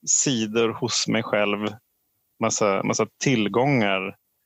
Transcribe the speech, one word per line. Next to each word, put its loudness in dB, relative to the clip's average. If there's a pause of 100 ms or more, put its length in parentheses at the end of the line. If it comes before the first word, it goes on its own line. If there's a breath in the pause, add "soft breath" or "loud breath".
sidor 0
hos -4
mig 0
själv, 0 (760)
massa, 0
massa 0 (160)
tillgångar 0 (300)